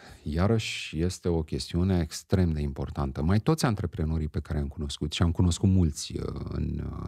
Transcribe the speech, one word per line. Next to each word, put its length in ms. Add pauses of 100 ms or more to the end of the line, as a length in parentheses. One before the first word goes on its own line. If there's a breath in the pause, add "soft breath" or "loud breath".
(220 loud breath)
Iarăși, 760
este 280
o 140
chestiune 580
extrem 520
de 80
importantă. 640
Mai 180
toți 240
antreprenorii 640
pe 120
care 180
am 100
cunoscut, 440
și 100
am 100
cunoscut 360
mulți, 480
uh, 60 (260)
în, 420 (160)